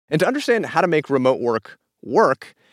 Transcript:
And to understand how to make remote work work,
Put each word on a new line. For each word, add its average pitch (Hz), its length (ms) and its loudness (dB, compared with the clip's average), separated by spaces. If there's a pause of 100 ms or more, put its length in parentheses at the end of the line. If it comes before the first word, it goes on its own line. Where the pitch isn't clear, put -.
And 160 120 -2
to 180 80 2
understand 233 380 -2
how 160 160 0
to 185 40 2
make 156 240 -2
remote 131 300 2
work 117 380 -6 (220)
work, 139 540 0 (180)